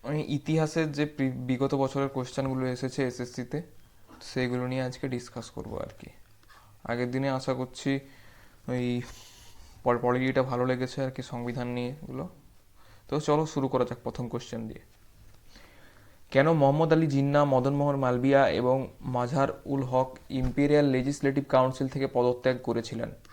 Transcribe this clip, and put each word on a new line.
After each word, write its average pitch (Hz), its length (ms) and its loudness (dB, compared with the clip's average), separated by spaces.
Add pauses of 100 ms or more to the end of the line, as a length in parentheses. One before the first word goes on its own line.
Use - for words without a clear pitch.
আমি 147 240 -4
ইতিহাসের 156 640 0
যে 143 140 0
প্রি-, 139 260 -2
বিগত 127 440 -2
বছরের 135 340 0
কোশ্চেনগুলো 131 580 -4
এসেছে 127 400 -2
এসএসসিতে, 123 540 -6 (600)
সেইগুলো 123 460 -2
নিয়ে 127 140 -4
আজকে 127 260 -6
ডিসকাস 123 420 -8
করবো - 280 -10
আর - 120 -8 (100)
কি। - 80 -18 (760)
আগের 123 280 -4
দিনে 131 180 0
আশা 131 240 -2
করছি 127 460 -4 (680)
ওই 123 340 -2 (840)
পল-, 120 180 4
পলিটিটা 127 420 2
ভালো 123 220 0
লেগেছে 127 400 -2
আর 131 60 -4
কি, 131 100 -10
সংবিধান 120 460 -6
নিয়ে 123 220 -4
এগুলো। 139 380 -10 (840)
তো 143 100 0
চলো 151 260 2
শুরু 135 220 -2
করা 123 180 2
যাক 123 180 -10
প্রথম 123 240 -6
কোশ্চেন 113 400 -8
দিয়ে। 113 120 -12 (1500)
কেন 147 220 6
মোহাম্মদ 151 400 4
আলী 160 140 4
জিন্নাহ, 139 380 4
মদন 135 280 4
মোহন 143 220 2
মালবিয়া 135 540 4
এবং 123 380 2 (140)
মাজহার 127 460 0 (180)
উল 139 180 -2
হক 127 340 0 (120)
ইম্পেরিয়াল 143 560 4
লেজিসলেটিভ 139 640 2
কাউন্সিল 131 380 2
থেকে 135 260 -2
পদত্যাগ 123 500 2
করেছিলেন? 113 480 -4 (220)